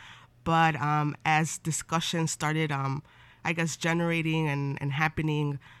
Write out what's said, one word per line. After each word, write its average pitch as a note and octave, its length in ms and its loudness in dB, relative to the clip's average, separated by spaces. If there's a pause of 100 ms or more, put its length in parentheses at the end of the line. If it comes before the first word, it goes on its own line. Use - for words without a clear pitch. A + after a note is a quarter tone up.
(440)
But, E3 320 4
um, D3 480 0
as D#3 340 2
discussions E3 720 -2
started, D#3 420 0
um, C3+ 300 -2 (420)
I E3+ 80 0
guess, E3 240 -2
generating E3 720 2
and, C#3 320 -2
and C#3+ 100 -2
happening, D3+ 680 -2 (200)